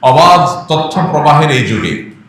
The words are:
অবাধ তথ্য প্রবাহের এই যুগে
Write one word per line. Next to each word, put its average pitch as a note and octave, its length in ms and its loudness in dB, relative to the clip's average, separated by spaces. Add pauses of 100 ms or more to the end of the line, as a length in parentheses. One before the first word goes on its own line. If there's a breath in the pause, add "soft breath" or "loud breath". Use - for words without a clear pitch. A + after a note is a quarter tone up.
অবাধ E3 720 2
তথ্য D#3+ 380 -4
প্রবাহের D3+ 400 2
এই B2+ 160 0
যুগে G2+ 420 -6 (200)